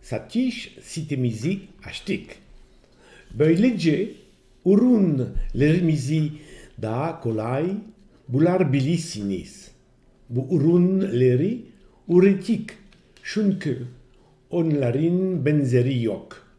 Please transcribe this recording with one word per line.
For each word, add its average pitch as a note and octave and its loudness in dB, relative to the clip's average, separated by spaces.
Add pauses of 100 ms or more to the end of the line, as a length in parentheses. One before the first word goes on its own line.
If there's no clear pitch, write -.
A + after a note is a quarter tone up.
satış - -6
sitemizi C3+ -4 (260)
açtık. - -8 (1120)
Böylece E3 2 (560)
ürünlerimizi D#3+ 2 (500)
daha B2 -6
kolay A#2+ -4 (640)
bulabilirsiniz. C#3 0 (580)
Bu B2+ -2
ürünleri E3+ 2 (480)
ürettik F#3+ 2 (540)
çünkü D#3+ -2 (600)
onların E3 0
benzeri B2+ 2
yok. - -8 (120)